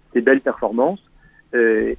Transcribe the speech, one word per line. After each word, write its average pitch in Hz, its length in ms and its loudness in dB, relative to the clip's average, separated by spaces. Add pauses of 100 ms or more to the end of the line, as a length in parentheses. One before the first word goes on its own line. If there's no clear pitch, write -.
(120)
ces 123 80 0
belles 135 220 2
performances, 127 580 -2 (540)
euh, 113 460 2